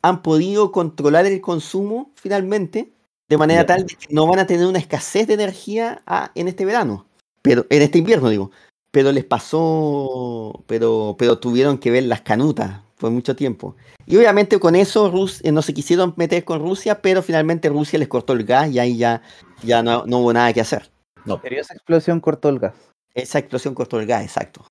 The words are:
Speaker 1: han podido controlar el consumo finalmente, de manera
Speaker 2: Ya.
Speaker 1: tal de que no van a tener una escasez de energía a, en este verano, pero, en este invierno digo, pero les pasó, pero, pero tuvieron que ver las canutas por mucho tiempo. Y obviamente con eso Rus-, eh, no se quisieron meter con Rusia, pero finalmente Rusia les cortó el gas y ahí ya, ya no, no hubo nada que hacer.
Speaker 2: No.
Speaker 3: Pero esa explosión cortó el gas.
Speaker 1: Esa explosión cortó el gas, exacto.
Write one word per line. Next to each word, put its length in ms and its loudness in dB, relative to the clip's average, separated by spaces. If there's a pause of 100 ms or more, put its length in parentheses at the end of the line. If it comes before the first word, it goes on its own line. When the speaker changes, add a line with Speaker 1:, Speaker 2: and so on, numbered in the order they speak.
Speaker 1:
han 180 2
podido 500 0
controlar 540 2
el 160 0
consumo 760 -6
finalmente, 760 -4 (380)
de 80 4
manera 240 4
Speaker 2:
Ya. 40 2
Speaker 1:
tal 200 2
de 80 -14
que 160 -20
no 160 2
van 120 2
a 80 0
tener 200 0
una 120 0
escasez 480 -4
de 60 0
energía 720 -4
a, 300 -4
en 120 -6
este 200 -4
verano, 400 -4 (340)
pero, 300 2
en 100 6
este 200 4
invierno 280 2
digo, 220 -2 (400)
pero 220 4
les 120 -2
pasó, 1400 -4
pero, 520 0
pero 200 2
tuvieron 400 2
que 120 0
ver 140 2
las 160 -2
canutas 640 -2 (160)
por 120 -4
mucho 240 -4
tiempo. 420 -8 (300)
Y 120 2
obviamente 420 4
con 160 4
eso 340 2
Rus-, 320 -2
eh, 100 0
no 100 2
se 100 -4
quisieron 440 0
meter 280 -2
con 160 -4
Rusia, 400 -2
pero 220 2
finalmente 480 0
Rusia 280 -2
les 100 -2
cortó 260 -2
el 100 -2
gas 260 2
y 80 -2
ahí 200 0
ya, 240 0 (400)
ya 200 2
no, 240 0
no 120 0
hubo 160 2
nada 180 4
que 80 0
hacer. 300 -6 (340)
Speaker 2:
No. 160 -6
Speaker 3:
Pero 200 -10
esa 120 -16
explosión 480 0
cortó 300 0
el 80 -2
gas. 160 -6 (400)
Speaker 1:
Esa 240 -4
explosión 360 -6
cortó 240 -6
el 80 -4
gas, 160 -2
exacto. 480 -10